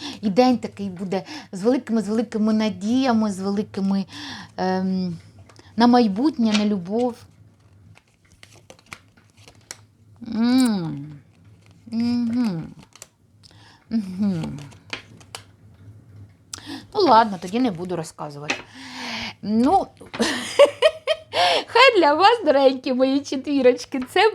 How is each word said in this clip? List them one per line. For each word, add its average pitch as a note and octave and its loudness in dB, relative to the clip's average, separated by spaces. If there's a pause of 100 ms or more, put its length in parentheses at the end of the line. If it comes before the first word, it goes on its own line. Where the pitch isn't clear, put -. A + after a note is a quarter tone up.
(200)
І G#3+ -2
день B3 4
такий G3+ -10
буде F#3 -6 (280)
з F#3 -10
великими, A#3 0
з F#3 -8
великими A3 -2
надіями, A3 0
з F#3 -8
великими, G3 -2 (520)
ем, F#3 -2 (580)
на A#3 4
майбутнє, A#3+ 2
на G#3 0
любов. G#3 -2 (3250)
М. G#3 0 (680)
Мгм. A#3 -4 (1160)
Мгм. F#3 -4 (2250)
Ну G#4+ -2
ладно, A3+ 4
тоді F#3+ -4
не B3+ 0
буду F3+ -6
розказувати. D3+ -10 (880)
Ну, B3 2 (140)
<laughs> - -20 (1500)
хай A#4+ 6
для D4 4
вас, G4+ 4
дорогенькі C4+ 4
мої C4+ 2
четвірочки, C4+ 0 (120)
це G#4 4